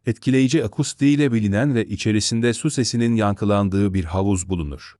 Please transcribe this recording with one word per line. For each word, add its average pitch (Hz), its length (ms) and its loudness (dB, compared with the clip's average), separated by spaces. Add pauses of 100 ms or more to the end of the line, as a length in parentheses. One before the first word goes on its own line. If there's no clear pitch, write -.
etkileyici 131 580 2
akustiğiyle 143 680 0
bilinen 110 420 2
ve 113 120 0
içerisinde 113 680 0
su 151 180 -4
sesinin 117 460 0
yankılandığı 101 760 0
bir 95 100 -2
havuz 92 440 -2
bulunur. 76 520 -8